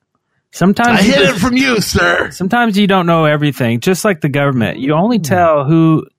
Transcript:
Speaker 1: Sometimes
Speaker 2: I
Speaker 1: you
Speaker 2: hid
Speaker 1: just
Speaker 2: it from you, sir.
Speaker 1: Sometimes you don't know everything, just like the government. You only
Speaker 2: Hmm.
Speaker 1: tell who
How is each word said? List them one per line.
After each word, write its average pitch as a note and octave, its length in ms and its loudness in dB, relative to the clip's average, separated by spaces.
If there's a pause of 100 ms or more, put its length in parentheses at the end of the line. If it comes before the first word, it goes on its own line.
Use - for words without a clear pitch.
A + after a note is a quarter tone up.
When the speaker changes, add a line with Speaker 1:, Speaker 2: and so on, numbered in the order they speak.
(520)
Speaker 1:
Sometimes A3+ 480 0
Speaker 2:
I F#3+ 40 4
Speaker 1:
you A3+ 100 4
Speaker 2:
hid C#4 60 2
Speaker 1:
just C4 180 2
Speaker 2:
it - 20 -8
from A#3+ 160 -2
you, B3+ 260 0
sir. F3 500 -2
Speaker 1:
Sometimes G#3+ 460 -2
you G#3 100 2
don't F#3 180 0
know E3 200 2
everything, C#3+ 540 0
just F3+ 240 -2
like G3 180 -2
the D#3 80 -2
government. C3 500 -2
You C#3 140 -2
only G#3 240 0
Speaker 2:
Hmm. E3 60 -2
Speaker 1:
tell D#3+ 420 0
who D#3+ 420 2 (120)